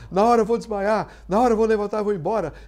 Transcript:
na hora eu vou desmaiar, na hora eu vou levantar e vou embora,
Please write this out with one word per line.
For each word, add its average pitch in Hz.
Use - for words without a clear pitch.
na 190
hora 240
eu 208
vou 233
desmaiar, 202
na 190
hora 247
eu 208
vou 226
levantar 214
e -
vou 208
embora, 185